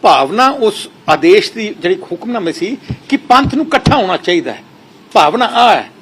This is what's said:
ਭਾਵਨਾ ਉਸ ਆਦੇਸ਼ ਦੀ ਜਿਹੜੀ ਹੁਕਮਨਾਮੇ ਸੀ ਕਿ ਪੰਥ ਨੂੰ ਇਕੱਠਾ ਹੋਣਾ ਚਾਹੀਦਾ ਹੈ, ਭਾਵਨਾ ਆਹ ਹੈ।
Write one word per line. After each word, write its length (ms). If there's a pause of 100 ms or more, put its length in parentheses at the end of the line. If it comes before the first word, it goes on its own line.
ਭਾਵਨਾ 460
ਉਸ 400 (200)
ਆਦੇਸ਼ 440
ਦੀ 300
ਜਿਹੜੀ 140 (160)
ਹੁਕਮਨਾਮੇ 400
ਸੀ 240 (320)
ਕਿ 80
ਪੰਥ 380
ਨੂੰ 120
ਇਕੱਠਾ 300
ਹੋਣਾ 200
ਚਾਹੀਦਾ 360
ਹੈ, 100 (500)
ਭਾਵਨਾ 320
ਆਹ 300
ਹੈ। 160 (120)